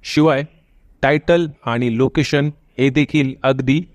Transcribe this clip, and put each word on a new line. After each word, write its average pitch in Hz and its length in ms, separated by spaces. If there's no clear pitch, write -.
शिवाय 147 400
टायटल 156 440
आणि 120 300
लोकेशन 143 540
हे 135 100
देखील 139 540
अगदी 131 380